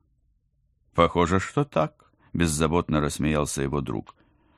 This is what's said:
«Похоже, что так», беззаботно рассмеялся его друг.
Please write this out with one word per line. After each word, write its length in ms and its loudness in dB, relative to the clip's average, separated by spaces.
«Похоже, 440 4
что 240 -2
так», 460 -4
беззаботно 680 0
рассмеялся 600 -2
его 200 -2
друг. 340 -8